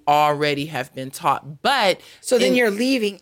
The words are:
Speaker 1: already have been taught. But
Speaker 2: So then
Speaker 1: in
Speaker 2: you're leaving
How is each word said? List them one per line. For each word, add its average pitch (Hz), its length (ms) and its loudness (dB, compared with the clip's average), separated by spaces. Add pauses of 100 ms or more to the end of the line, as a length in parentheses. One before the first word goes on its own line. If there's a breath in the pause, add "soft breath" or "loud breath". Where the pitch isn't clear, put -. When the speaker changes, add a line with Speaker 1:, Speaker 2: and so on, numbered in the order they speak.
Speaker 1:
already 147 600 2
have 139 280 -10
been 131 160 -12
taught. 143 500 -4
But 226 400 0 (200 loud breath)
Speaker 2:
So - 180 0
then 254 140 2
Speaker 1:
in - 20 2
Speaker 2:
you're 240 160 2
leaving 220 500 -2